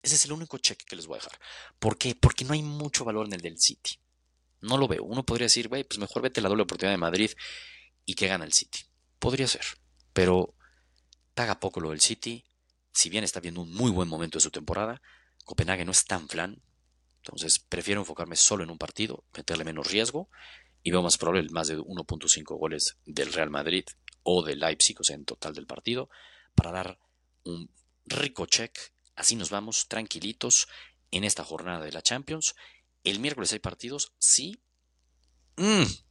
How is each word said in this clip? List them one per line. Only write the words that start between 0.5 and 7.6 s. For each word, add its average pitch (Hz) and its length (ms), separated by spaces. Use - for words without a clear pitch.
check - 260
que - 120
les 82 100
voy 76 120
a - 40
dejar. - 160
¿Por - 180
qué? 123 180
Porque - 300
no 135 80
hay 151 80
mucho 147 420
valor 110 220
en 101 80
el 90 80
del 82 180
City. - 400
No 117 160
lo 139 100
veo. 95 160
Uno 127 220
podría 117 200
decir, 113 220
"Güey, 131 160
pues - 160
mejor 104 220
vete 127 180
la 104 80
doble 104 160
oportunidad 98 300
de 95 40
Madrid 87 340